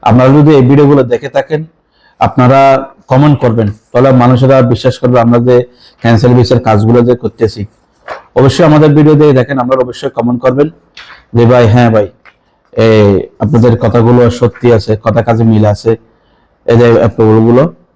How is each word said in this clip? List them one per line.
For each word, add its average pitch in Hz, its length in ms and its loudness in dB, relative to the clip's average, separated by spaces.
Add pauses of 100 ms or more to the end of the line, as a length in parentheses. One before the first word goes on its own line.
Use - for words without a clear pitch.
আপনারা 123 260 2
যদি 147 260 2
এই 135 80 2
ভিডিওগুলো 139 400 2
দেখে 123 260 -6
থাকেন, 147 360 -6 (540)
আপনারা 135 680 0 (180)
কমেন্ট 143 340 0
করবেন, 113 280 -2 (240)
তাহলে 131 200 2
মানুষেরা 127 500 2
বিশ্বাস 120 360 -2
করবে 123 220 0
আমরা 120 180 0
যে 123 240 0 (380)
ক্যান্সেল 120 340 0
ভিসার 120 260 2
কাজগুলো 110 400 0
যে 120 160 0
করতেছি। 107 500 -8 (720)
অবশ্যই 135 280 0
আমাদের 151 300 2
ভিডিও 151 200 2
দিয়ে 147 180 2
দেখেন, 131 260 -2
আপনারা 127 220 -2
অবশ্যই 127 300 -8
কমেন্ট 120 320 -6
করবেন 131 260 -2 (680)
যে, 117 120 2
"ভাই, 123 200 2
হ্যাঁ 117 240 0
ভাই, 104 180 -2 (680)
এ, 107 420 2 (200)
আপনাদের 113 380 0
কথাগুলো 120 540 0
সত্যি 120 420 -2
আছে, 107 300 -2
কথা 113 200 -2
কাজে 113 220 -2
মিল 107 220 0
আছে।" 110 300 -2 (680)
এই 120 120 0
যে 117 160 2
অ্যাপ্রুভালগুলো 113 840 0 (220)